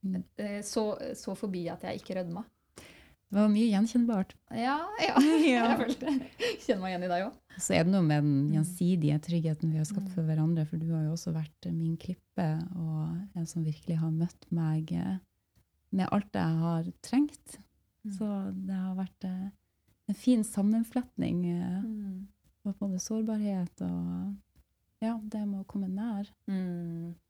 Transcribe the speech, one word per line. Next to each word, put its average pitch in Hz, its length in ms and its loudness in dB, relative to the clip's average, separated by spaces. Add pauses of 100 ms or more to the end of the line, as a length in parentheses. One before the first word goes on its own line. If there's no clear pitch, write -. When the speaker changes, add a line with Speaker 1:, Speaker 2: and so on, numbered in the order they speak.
Speaker 1:
Mm. 185 180 -2 (160)
Speaker 2:
Eh, 208 240 -6
så, 208 340 -2 (180)
så 190 220 -8
forbi 180 340 -4
at 175 120 -10
jeg 190 180 -6
ikke - 180 -8
rødma. 180 260 -6 (880)
Speaker 1:
Det 196 80 4
var 214 80 6
mye 214 220 4
gjenkjennbart. 220 640 2 (180)
Speaker 2:
Ja, 247 280 -2 (220)
ja. 311 160 2
Speaker 1:
<laughs> 302 360 8
Ja. 233 160 4
Speaker 2:
Jeg 233 100 4
følte 254 320 0 (560)
Kjenner 196 160 2
meg 185 100 -2
igjen 180 120 -2
i 185 40 -2
deg 175 180 2
også. - 360 -14
Speaker 1:
Så 190 140 0
er 165 80 6
det 180 80 4
noe 190 100 6
med 151 200 6
den 147 100 4
Speaker 2:
Mm. 143 240 4
Speaker 1:
gjensidige 156 640 2
tryggheten 160 520 0
vi 156 60 0
har 156 60 2
skapt 196 240 -4
Speaker 2:
Mm. 180 60 -10
Speaker 1:
for 175 80 -2
hverandre, 156 460 2
for 170 80 -6
du 160 160 -2
har 156 120 0
jo 156 100 -2
også 170 180 -4
vært, 160 340 -6
eh, 175 60 -4
min 165 240 -2
klippe, - 520 -4 (280)
og 165 600 -4
en 165 100 -4
som 165 180 -4
virkelig 156 340 -4
har 160 120 0
møtt 160 400 -2
meg, 160 420 0
eh, 185 240 -2 (760)
med 190 180 2
alt - 220 0
jeg 165 260 0
har 165 260 0 (180)
trengt. - 560 -2 (460)
Speaker 2:
Mm. 208 140 -6
Speaker 1:
Så 214 80 -2 (400)
det 190 80 -4
har 185 220 -2
vært, 190 280 -6
eh, 185 260 -6 (580)
en 202 60 0
fin 247 300 4
sammenfletning, 214 1000 0
eh, 180 380 -2
Speaker 2:
Mm. 196 420 -8 (400)
Speaker 1:
av 202 120 -4
både 190 220 -2
sårbarhet 214 840 -2
og, 175 520 -4 (680)
ja, 226 240 -2
det 214 240 -6
med 196 120 -4
å 196 60 -10
komme 196 220 -4
nær. 208 380 -4 (220)
Speaker 2:
Mm. 170 680 -4 (160)